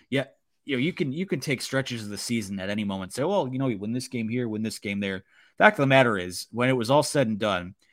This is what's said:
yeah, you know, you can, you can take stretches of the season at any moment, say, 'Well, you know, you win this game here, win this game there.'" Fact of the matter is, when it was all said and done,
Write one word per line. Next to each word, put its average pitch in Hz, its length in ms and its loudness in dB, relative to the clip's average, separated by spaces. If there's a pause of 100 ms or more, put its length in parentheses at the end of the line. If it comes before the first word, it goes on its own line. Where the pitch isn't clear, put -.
(100)
yeah, 131 140 0 (400)
you 143 100 -4
know, 123 60 0
you 160 120 0
can, 156 200 -4
you 175 140 -4
can 175 120 -4
take 131 240 -4
stretches 127 400 -4
of 104 80 -10
the 101 80 -8
season 101 400 -4
at 95 120 -6
any 104 120 -2
moment, 95 300 -4
say, 123 100 -4
'Well, 180 240 0
you 127 120 -6
know, 135 100 0
you 110 100 -2
win 104 140 -4
this 127 160 -4
game 117 200 -4
here, 120 200 -2
win 107 140 -4
this 110 180 -4
game 101 180 -4
there.'" 98 240 -4 (360)
Fact 208 200 6
of 147 40 4
the 139 40 4
matter 131 320 6
is, 90 340 -6
when 120 160 0
it 131 80 4
was 117 140 0
all 143 120 6
said 135 260 2
and 107 100 -2
done, 95 360 -2 (180)